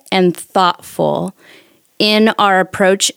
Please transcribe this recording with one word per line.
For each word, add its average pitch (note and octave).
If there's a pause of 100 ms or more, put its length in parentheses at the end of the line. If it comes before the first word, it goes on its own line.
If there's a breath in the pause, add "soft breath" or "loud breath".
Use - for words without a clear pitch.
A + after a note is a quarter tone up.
(100)
and F3+
thoughtful F3 (640 soft breath)
in G#3+
our G3
approach F#3+